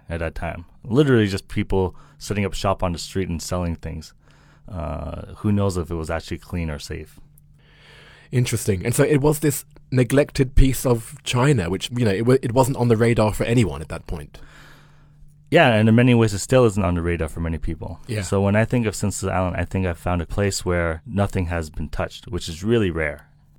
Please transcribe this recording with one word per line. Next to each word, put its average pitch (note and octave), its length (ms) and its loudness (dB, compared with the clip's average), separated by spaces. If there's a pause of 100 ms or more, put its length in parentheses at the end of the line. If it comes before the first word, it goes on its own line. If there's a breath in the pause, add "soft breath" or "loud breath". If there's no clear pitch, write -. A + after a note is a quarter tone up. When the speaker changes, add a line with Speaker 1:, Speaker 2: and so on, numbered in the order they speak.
Speaker 1:
at E2+ 120 -6
that D#2+ 140 -6
time. E2+ 300 -8 (200)
Literally B2+ 440 4
just F#2+ 200 -6
people F#2+ 460 -2 (240 soft breath)
setting G2+ 280 -6
up F#2 80 -6
shop - 280 -2
on F2+ 100 0
the D#2+ 60 -6
street F#2+ 300 -6
and E2+ 140 -4
selling F2 340 -4
things. D#2 380 -12 (520 soft breath)
Uh, D#2 760 -10
who G#2+ 120 0
knows G2+ 240 2
if E2 140 -4
it F2 40 -6
was D#2+ 160 -6
actually E2 280 -6
clean E2+ 320 -6
or D2 80 -8
safe. - 420 -14 (1120 soft breath)
Speaker 2:
Interesting. A2 540 0
And A#2+ 80 0
so C#3+ 100 4
it D3 160 4
was D3+ 200 2
this - 240 -2 (260)
neglected C3 640 2
piece C3 320 6
of A#2 360 -2
China, B2 460 2
which, F#2 220 -4
you B2 160 -2
know, G2+ 40 2
it G2+ 160 0
wa-, C3 160 2
it A#2 100 -2
wasn't C3 260 2
on A#2+ 100 2
the A2+ 80 6
radar A2+ 380 4
for - 100 -2
anyone F#2 380 2
at - 80 -14
that E2 160 -12
point. D2+ 320 -10 (1120 soft breath)
Speaker 1:
Yeah, C#3+ 240 6
and A2 140 6
in A2 60 6
many A#2+ 200 6
ways A2+ 200 4
it G2 40 -4
still B2+ 260 4
isn't G#2 180 2
on F2+ 120 2
the E2+ 80 -2
radar E2 260 -2
for - 120 -10
many E2 180 -4
people. - 500 -8
Speaker 2:
Yeah. G#2+ 140 -4
Speaker 1:
So G2 180 0
when G2 160 2
I A2 80 4
think A#2+ 220 0
of G2+ 80 -2
Tsinsi G2 360 -4
Island, F2+ 260 -2
I F2 100 -2
think F#2 200 -2
I've E2+ 120 -4
found F2 240 -2
a D#2+ 40 -8
place - 380 -2
where E2+ 420 -2
nothing F#2+ 400 -2
has E2 240 -4
been D#2 200 -8
touched, - 380 -8
which F2+ 200 -8
is E2+ 160 -10
really A2 260 2
rare. D2+ 380 -6 (300)